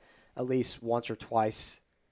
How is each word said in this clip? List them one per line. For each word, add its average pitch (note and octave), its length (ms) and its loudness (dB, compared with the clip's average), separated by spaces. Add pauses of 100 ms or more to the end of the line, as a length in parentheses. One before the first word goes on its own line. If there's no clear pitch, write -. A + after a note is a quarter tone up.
(340)
at B2+ 120 -4
least B2+ 360 0
once A#2 280 0
or A2 60 -4
twice - 640 0 (320)